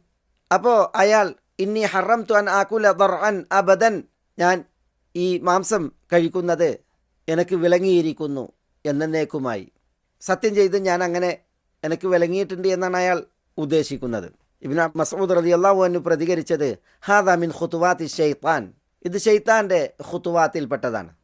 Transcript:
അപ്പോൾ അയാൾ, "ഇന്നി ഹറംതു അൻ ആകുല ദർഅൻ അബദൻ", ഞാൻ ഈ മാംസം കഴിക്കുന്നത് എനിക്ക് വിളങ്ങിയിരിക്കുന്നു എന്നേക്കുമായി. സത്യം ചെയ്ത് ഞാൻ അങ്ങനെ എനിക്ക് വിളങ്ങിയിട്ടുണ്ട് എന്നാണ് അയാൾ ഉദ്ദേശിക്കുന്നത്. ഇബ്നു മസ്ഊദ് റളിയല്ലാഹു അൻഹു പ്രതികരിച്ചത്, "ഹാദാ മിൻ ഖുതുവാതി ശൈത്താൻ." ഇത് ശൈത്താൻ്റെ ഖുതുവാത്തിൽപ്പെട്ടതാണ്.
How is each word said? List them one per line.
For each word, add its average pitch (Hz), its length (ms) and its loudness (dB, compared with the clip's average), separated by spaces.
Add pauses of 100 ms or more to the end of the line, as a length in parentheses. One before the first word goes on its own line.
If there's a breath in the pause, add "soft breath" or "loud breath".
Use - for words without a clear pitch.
(500)
അപ്പോൾ 208 460 2
അയാൾ, 202 380 4 (240)
"ഇന്നി 208 220 -2
ഹറംതു 208 540 0
അൻ 208 160 2
ആകുല 202 420 2
ദർഅൻ 185 600 0
അബദൻ", 190 500 2 (360)
ഞാൻ 175 260 2 (500)
ഈ 180 240 -2
മാംസം 180 540 -2 (200)
കഴിക്കുന്നത് 170 760 0 (420)
എനിക്ക് 170 280 0
വിളങ്ങിയിരിക്കുന്നു 165 880 0 (400)
എന്നേക്കുമായി. 147 840 -4 (560)
സത്യം 190 320 -2
ചെയ്ത് 196 240 2
ഞാൻ 185 240 0
അങ്ങനെ 175 280 -2 (540)
എനിക്ക് 160 240 -4
വിളങ്ങിയിട്ടുണ്ട് 180 600 0
എന്നാണ് 180 280 -2
അയാൾ 180 220 0 (400)
ഉദ്ദേശിക്കുന്നത്. 135 680 -2 (340)
ഇബ്നു 160 220 -2 (120)
മസ്ഊദ് 175 400 -2
റളിയല്ലാഹു 175 480 4
അൻഹു 175 160 0
പ്രതികരിച്ചത്, 165 680 -2 (320)
"ഹാദാ 196 340 2
മിൻ 170 160 -2
ഖുതുവാതി 170 560 -2
ശൈത്താൻ." 147 560 -2 (420)
ഇത് 180 140 -4
ശൈത്താൻ്റെ 208 640 2 (240)
ഖുതുവാത്തിൽപ്പെട്ടതാണ്. 143 1040 -4 (140)